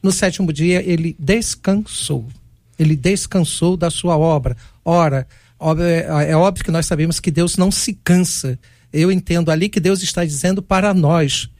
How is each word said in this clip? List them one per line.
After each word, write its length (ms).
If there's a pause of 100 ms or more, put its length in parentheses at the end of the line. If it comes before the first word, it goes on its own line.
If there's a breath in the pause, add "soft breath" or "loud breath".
no 80
sétimo 420
dia 320
ele 320
descansou. 1080 (520)
Ele 180
descansou 800
da 140
sua 280
obra. 380 (300 soft breath)
Ora, 420 (320 soft breath)
ob-, 220
é, 500
é 60
óbvio 260
que 80
nós 140
sabemos 340
que 120
Deus 260
não 140
se 220
cansa. 680 (320 soft breath)
Eu 200
entendo 400
ali 180
que 100
Deus 240
está 220
dizendo 360
para 320
nós 560 (100)